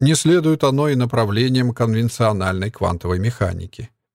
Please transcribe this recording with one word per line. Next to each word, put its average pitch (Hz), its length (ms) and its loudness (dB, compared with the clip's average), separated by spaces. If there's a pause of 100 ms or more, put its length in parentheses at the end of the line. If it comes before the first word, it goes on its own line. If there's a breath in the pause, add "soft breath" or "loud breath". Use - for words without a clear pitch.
Не 147 160 4
следует 160 480 2
оно 139 240 2
и 139 80 0
направлениям 120 760 0
конвенциональной 110 1000 -2
квантовой 90 480 -4
механики. 95 680 -4 (240)